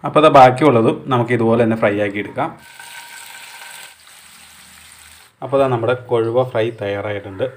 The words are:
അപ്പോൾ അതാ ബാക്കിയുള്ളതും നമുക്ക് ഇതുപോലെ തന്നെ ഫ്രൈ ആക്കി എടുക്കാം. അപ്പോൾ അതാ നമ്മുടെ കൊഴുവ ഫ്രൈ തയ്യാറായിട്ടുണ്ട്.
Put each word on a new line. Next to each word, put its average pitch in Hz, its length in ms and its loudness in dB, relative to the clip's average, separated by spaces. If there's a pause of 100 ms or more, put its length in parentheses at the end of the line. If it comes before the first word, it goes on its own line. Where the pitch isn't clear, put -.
അപ്പോൾ 147 160 2
അതാ 151 140 6
ബാക്കിയുള്ളതും 127 600 6 (160)
നമുക്ക് 120 240 0
ഇതുപോലെ 113 280 2
തന്നെ 113 160 0
ഫ്രൈ 107 120 0 (120)
ആക്കി 101 200 -6
എടുക്കാം. 156 260 -8 (3000)
അപ്പോൾ 131 140 -4
അതാ 135 140 2
നമ്മുടെ 113 240 -2 (140)
കൊഴുവ 117 420 0
ഫ്രൈ 110 120 -2 (180)
തയ്യാറായിട്ടുണ്ട്. 101 640 -8 (120)